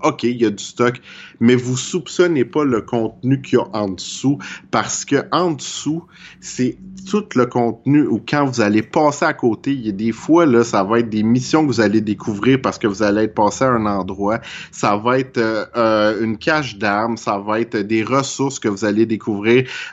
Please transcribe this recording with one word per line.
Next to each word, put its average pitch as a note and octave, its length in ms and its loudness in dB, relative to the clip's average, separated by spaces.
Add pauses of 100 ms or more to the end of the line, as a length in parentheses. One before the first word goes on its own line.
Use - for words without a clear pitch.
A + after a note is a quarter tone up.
OK, D3+ 220 -2
il B2 180 -2
y - 20 4
a G#2+ 60 2
du G2+ 120 -8
stock », B2 380 -2 (400)
mais A#2 140 6
vous B2+ 240 0
soupçonnez E3+ 680 0
pas D3+ 200 0
le A#2 180 0
contenu B2 600 -2
qu'il - 160 2
y - 40 4
a - 100 -6
en G#2+ 160 -2
dessous, B2 500 -4 (320)
parce - 360 -2
que C#3+ 260 0
en E3 200 0
dessous, D3+ 520 -6 (360)
c'est - 360 -4 (340)
tout G#3 140 0 (100)
le B2+ 100 4
contenu B2 640 0
où E2+ 200 0
quand D3 200 2
vous A#2 160 0
allez G#2+ 180 2
passer D3+ 460 0
à D3+ 80 0
côté, B2 380 -2
il B2+ 140 -6
y - 40 0
a - 20 -2
des G#2+ 200 -2
fois, D#3+ 340 2
là, A#2+ 180 6
ça A2+ 200 2
va A2+ 160 2
être A#2 100 -2
des G#2+ 120 0
missions B2+ 400 2
que D3+ 40 2
vous A#2 160 2
allez G#2 180 4
découvrir G#2+ 640 0
parce G2 160 -2
que - 80 -2
vous G2+ 160 -2
allez G#2 220 2
être G#2+ 100 -4
passé G#2 300 0
à C3 40 4
un A#2 160 0
endroit, G2+ 560 -4 (320)
ça G#2+ 240 0
va A#2+ 220 0
être, C3 180 -6
euh, A2+ 300 -2 (100)
euh, A2 480 2
une A2 140 -4
cache C#3+ 400 -2
d'armes, G#2+ 400 -2
ça A2 200 -2
va G#2+ 220 -2
être A#2 160 -4
des A2 260 0
ressources C3+ 560 -2
que A#2 100 -4
vous G#2 180 -2
allez G#2 180 2
découvrir. A2 640 2 (240)